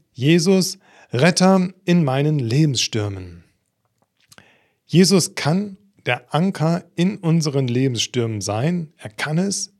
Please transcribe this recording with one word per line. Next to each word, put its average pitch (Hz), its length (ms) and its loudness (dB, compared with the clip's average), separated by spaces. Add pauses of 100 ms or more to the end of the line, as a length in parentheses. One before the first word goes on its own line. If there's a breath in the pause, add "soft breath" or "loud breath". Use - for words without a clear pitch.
(120)
Jesus, 175 640 2 (340 soft breath)
Retter 180 600 2 (120)
in 175 200 2
meinen 143 340 0
Lebensstürmen. 107 1080 -2 (1500 soft breath)
Jesus 175 440 4
kann 190 420 -4 (300)
der 123 280 -6
Anker 170 500 0 (100)
in 185 240 -2
unseren 151 500 0
Lebensstürmen 117 720 -2
sein. 143 560 -4
Er - 140 -16
kann 156 260 -6
es, 190 440 -4